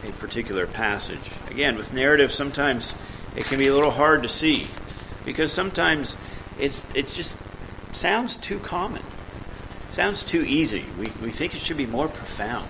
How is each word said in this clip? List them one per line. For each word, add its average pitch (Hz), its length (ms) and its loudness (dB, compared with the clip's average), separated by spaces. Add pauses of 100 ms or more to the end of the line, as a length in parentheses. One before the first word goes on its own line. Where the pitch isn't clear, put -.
a 101 60 -6
particular 98 540 -2
passage. 101 640 -2 (180)
Again, 131 280 0
with 107 160 -6
narrative, 135 400 6
sometimes 143 600 0 (400)
it - 120 -4
can 135 120 2
be 135 100 6
a 139 60 6
little 147 160 8
hard 147 340 6
to 113 40 -2
see 151 380 4 (580)
because 151 260 0
sometimes 170 680 2 (420)
it's, - 340 0
it 143 120 0
just - 320 -4 (540)
sounds 220 460 2
too 196 200 -4
common, 180 440 -4 (880)
sounds - 340 2
too 170 240 2
easy. 131 340 4 (160)
We, 104 140 -4 (100)
we 113 80 -2
think 160 220 -4
it - 80 -8
should - 160 -2
be 139 80 0
more 120 240 0
profound. 107 600 -6